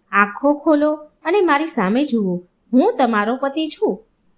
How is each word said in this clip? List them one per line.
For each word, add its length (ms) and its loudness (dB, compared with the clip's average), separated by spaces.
આંખો 420 2
ખોલો 420 0
અને 460 -4
મારી 240 2
સામે 400 0
જુઓ, 320 -2
હું 240 4
તમારો 380 0
પતિ 320 -4
છું." 360 -4